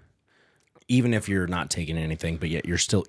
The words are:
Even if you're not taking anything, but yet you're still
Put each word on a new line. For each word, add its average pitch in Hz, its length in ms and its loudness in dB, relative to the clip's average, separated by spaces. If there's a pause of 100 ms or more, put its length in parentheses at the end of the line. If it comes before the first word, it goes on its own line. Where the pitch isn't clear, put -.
(880)
Even 123 240 4
if 104 160 0
you're 95 200 2
not 87 220 -2
taking 82 280 -4
anything, 80 380 -2
but 80 120 -4
yet 80 180 -2
you're 85 120 0
still - 300 2